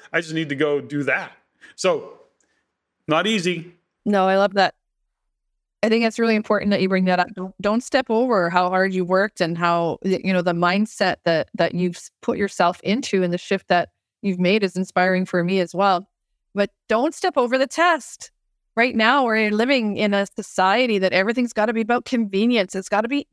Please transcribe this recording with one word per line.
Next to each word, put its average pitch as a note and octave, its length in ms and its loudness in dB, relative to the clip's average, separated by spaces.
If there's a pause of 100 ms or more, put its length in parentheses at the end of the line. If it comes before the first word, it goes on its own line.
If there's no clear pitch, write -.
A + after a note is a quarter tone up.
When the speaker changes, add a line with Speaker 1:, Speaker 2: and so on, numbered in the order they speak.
(120)
Speaker 1:
I E3 100 -2
just D#3+ 120 -10
need D#3+ 160 -4
to C#3+ 60 -4
go D3 260 -2
do C#3 220 -6
that. C#3 300 -4 (420)
So, E3+ 420 -2 (880)
not E3 200 2
easy. F3 480 -4 (320)
Speaker 2:
No, G3 200 2
I F#3+ 100 2
love G3 180 0
that. F#3+ 180 2 (1080)
I A3 60 2
think A#3 140 2
it's A3+ 140 -2
really A3+ 180 2
important G#3 360 0
that F#3+ 100 2
you F#3+ 80 0
bring F#3 160 2
that F3+ 140 2
up. F3+ 160 0
Don't, F#3+ 260 -10
don't G#3 220 0
step C4 260 -2
over A3 400 2
how F3+ 200 2
hard F#3+ 220 2
you F#3 140 -2
worked F#3 360 0
and E3+ 140 -2
how, E3+ 480 0
y-, F#3+ 200 0
you F#3+ 100 0
know, F#3 80 2
the F3 120 0
mindset F#3 720 0
that, E3 280 2
that E3 220 0
you've F3 220 -2
s-, - 120 -18 (140)
put A3+ 160 -2
yourself F3+ 420 0
into G3+ 400 -2
and F3+ 100 0
the F3 60 -2
shift - 300 -4
that F3 220 2 (340)
you've F#3 160 -2
made G3 240 2
is F#3 120 -2
inspiring F#3 500 0
for F3 180 -2
me F#3+ 160 0
as F3 160 -2
well. F#3+ 340 0 (460)
But G3+ 160 0 (160)
don't B3 260 0
step - 240 -2
over B3 180 0
the C4 120 2
test. - 640 -2 (440)
Right A#3+ 200 0
now, B3 300 4
we're A3 260 0
living A3 460 0
in G#3 160 0
a G3+ 120 0
society G#3 760 0
that F#3+ 120 2
everything's A#3 400 0
gotta G#3+ 220 0
be A3+ 80 -2
about A#3+ 240 -2
convenience. A3 680 0
It's F#3+ 120 -8
gotta A3 220 -2
be C#4+ 240 -4